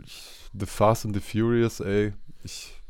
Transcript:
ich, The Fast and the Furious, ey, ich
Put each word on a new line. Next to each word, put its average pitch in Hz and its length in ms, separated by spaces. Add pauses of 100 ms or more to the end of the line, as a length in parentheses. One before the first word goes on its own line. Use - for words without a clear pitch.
ich, - 240 (240)
The 98 140
Fast 110 380
and 101 100
the 98 60
Furious, 117 580
ey, 101 340 (300)
ich - 360 (100)